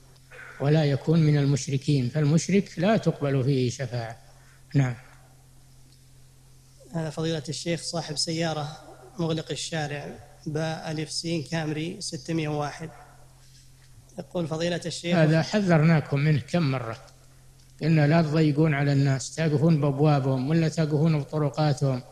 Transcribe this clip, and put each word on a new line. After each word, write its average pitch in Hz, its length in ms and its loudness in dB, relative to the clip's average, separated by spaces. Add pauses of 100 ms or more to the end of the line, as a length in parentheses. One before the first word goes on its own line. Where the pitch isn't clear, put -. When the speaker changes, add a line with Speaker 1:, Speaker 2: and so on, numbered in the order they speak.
(600)
Speaker 1:
ولا 151 240 4
يكون 147 360 2
من 147 180 4
المشركين، 139 680 0
فالمشرك 160 720 0
لا 202 180 2
تقبل 139 480 -2
فيه 127 260 0
شفاعة. 117 480 -8 (560)
نعم. 131 200 2 (2000)
Speaker 2:
هذا 160 160 -6
فضيلة 160 380 -4
الشيخ 160 340 -4
صاحب 156 340 -8
سيارة 160 640 -4 (400)
مغلق 160 320 -2
الشارع 147 680 -8 (280)
باء 160 440 -4
ألف 156 200 -6
سين 165 320 -4
كامري 160 580 -6
ستمية 165 480 -4
وواحد، 147 420 -6 (1300)
يقول 175 280 -6
فضيلة 165 400 -4
الشيخ: 175 300 -2
Speaker 1:
هذا 160 260 6
حذرناكم 160 760 2
منه 151 220 2
كم 175 220 -2
مرة، 123 360 -2 (840)
قلنا 156 240 4
لا 165 160 6
تضيقون 151 520 2
على 143 180 2
الناس، 139 420 0
تقفون 156 460 2
بأبوابهم 139 680 2
ولا 165 200 2
تقفون 156 500 2
بطرقاتهم. 143 920 -2